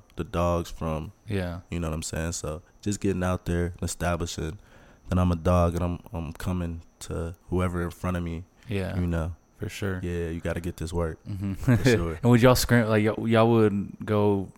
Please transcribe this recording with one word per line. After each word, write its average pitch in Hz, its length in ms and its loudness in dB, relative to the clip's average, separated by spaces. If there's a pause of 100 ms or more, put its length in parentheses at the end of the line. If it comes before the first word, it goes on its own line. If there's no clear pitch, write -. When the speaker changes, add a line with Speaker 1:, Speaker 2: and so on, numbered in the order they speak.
(180)
Speaker 1:
the 82 80 -6
dogs 85 440 -2
from, 78 440 -8 (160)
Speaker 2:
Yeah. 90 320 -6 (100)
Speaker 1:
you 87 80 -4
know 82 80 -4
what 78 60 -4
I'm 80 100 -6
saying? 82 300 -6
So 78 280 -8 (200)
just 101 180 -4
getting 92 240 -2
out 90 220 -2
there 87 220 0
and 87 160 -8
establishing 85 760 -4 (500)
that 87 100 0
I'm 90 140 4
a 85 60 0
dog 87 380 2
and 87 80 -2
I'm, 87 160 -4 (120)
I'm 82 220 -8
coming 85 480 -6 (200)
to 85 340 -8 (140)
whoever 90 320 0
in 85 100 -4
front 92 260 -4
of 87 60 -4
me, 85 200 -6 (240)
Speaker 2:
Yeah. 95 320 -4
Speaker 1:
you 90 80 0
know. 85 280 -2 (220)
Speaker 2:
For 92 120 -8
sure. 95 340 -6
Speaker 1:
Yeah, 87 240 -4
you 85 140 -6
gotta 85 180 -4
get 85 160 -6
this 80 160 -8
work. 85 320 -4
Speaker 2:
Mm-hmm. 98 300 -6
Speaker 1:
For 120 320 2
sure. 85 340 2
Speaker 2:
<laughs> - 20 -10
And 120 80 4
would 120 120 8
y'all 127 140 8
scrim-, 120 340 4
like, 107 120 4
y'all, 110 280 0
y'all 113 200 6
would 107 540 4
go 104 540 2